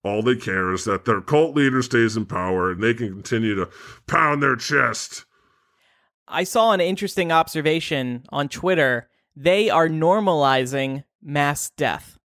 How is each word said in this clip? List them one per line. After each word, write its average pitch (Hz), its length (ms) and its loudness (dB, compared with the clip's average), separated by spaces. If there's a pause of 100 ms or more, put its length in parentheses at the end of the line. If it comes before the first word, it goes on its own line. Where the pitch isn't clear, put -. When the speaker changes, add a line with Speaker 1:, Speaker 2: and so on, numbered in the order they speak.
Speaker 1:
All 104 180 -2
they 123 140 2
care 95 360 -2
is 92 140 -4
that 98 200 -2
their 107 160 0
cult 151 340 0
leader 131 260 2
stays 117 340 0
in 107 120 -4
power 92 420 -2
and 90 140 -4
they 117 100 2
can 117 160 -6
continue 107 460 -2
to 92 140 -4 (360)
pound 147 380 0
their 131 120 2
chest. 123 720 -4 (1000)
Speaker 2:
I 170 160 -2
saw 220 300 2
an 185 80 2
interesting 185 500 -2
observation 156 960 0
on 143 200 -4
Twitter. 143 600 0 (260)
They 185 360 2
are 160 180 4
normalizing 143 1160 2 (180)
mass 143 480 -2
death. 104 560 -4